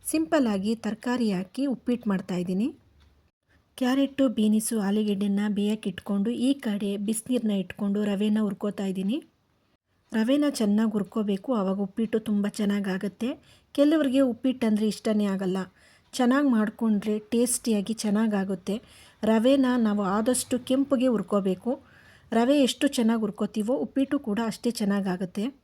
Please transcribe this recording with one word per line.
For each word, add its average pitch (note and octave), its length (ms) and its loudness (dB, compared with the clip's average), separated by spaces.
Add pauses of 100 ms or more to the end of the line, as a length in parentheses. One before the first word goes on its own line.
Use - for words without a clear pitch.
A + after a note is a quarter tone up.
ಸಿಂಪಲ್ D#4 500 2
ಆಗಿ G3 180 0 (120)
ತರಕಾರಿ A#3 460 -2
ಹಾಕಿ F#3+ 320 -4 (120)
ಉಪ್ಪಿಟ್ಟು A#3+ 380 -2
ಮಾಡ್ತಾ F#3 280 -2
ಇದ್ದೀನಿ. F#3 280 -2 (1080)
ಕ್ಯಾರೆಟು, C4+ 460 0 (100)
ಬೀನಿಸು, G#3+ 460 2
ಆಲೂಗೆಡ್ಡೆನ G3+ 720 0
ಬೇಯಕ್ಕೆ G#3 400 -2
ಇಟ್ಕೊಂಡು G3+ 400 -2 (160)
ಈ - 20 2 (140)
ಕಡೆ G3+ 260 -2 (140)
ಬಿಸಿನೀರನ್ನ A3 580 -2
ಇಟ್ಕೊಂಡು G3+ 380 -2 (100)
ರವೆನ G#3 360 2
ಹುರ್ಕೋತಾ G3+ 440 -4
ಇದ್ದೀನಿ. F#3+ 260 -2 (960)
ರವೆನ B3+ 320 2 (140)
ಚೆನ್ನಾಗಿ G#3+ 380 2
ಹುರ್ಕೋಬೇಕು, G3+ 540 -2 (100)
ಆವಾಗ F#3+ 260 -2
ಉಪ್ಪಿಟ್ಟು A3 320 -2 (100)
ತುಂಬ G3+ 180 0 (120)
ಚೆನ್ನಾಗಾಗತ್ತೆ. G3+ 720 -2 (440)
ಕೆಲವ್ರಿಗೆ C#4+ 460 4 (120)
ಉಪ್ಪಿಟ್ಟು B3+ 360 -2
ಅಂದ್ರೆ G#3+ 260 2
ಇಷ್ಟನೇ G#3+ 400 0
ಆಗಲ್ಲ. F#3+ 240 -2 (540)
ಚೆನ್ನಾಗಿ C4 440 2
ಮಾಡಿಕೊಂಡ್ರೆ G#3+ 580 0 (160)
ಟೇಸ್ಟಿಯಾಗಿ A3+ 720 0
ಚೆನ್ನಾಗಾಗುತ್ತೆ. G3+ 720 0 (480)
ರವೆನ A#3+ 440 4 (200)
ನಾವು G#3 160 0 (140)
ಆದಷ್ಟು B3 400 0 (120)
ಕೆಂಪುಗೆ C4 460 2
ಹುರ್ಕೋಬೇಕು. G3 580 -2 (600)
ರವೆ A#3+ 240 4 (100)
ಎಷ್ಟು - 200 0 (100)
ಚೆನ್ನಾಗಿ A3+ 280 2
ಹುರ್ಕೋತೀವೋ G#3+ 500 -2 (100)
ಉಪ್ಪಿಟ್ಟು C#4 320 -2 (100)
ಕೂಡ G#3 140 -2 (100)
ಅಷ್ಟೇ - 200 -4 (100)
ಚೆನ್ನಾಗಾಗುತ್ತೆ. G3 640 -2 (200)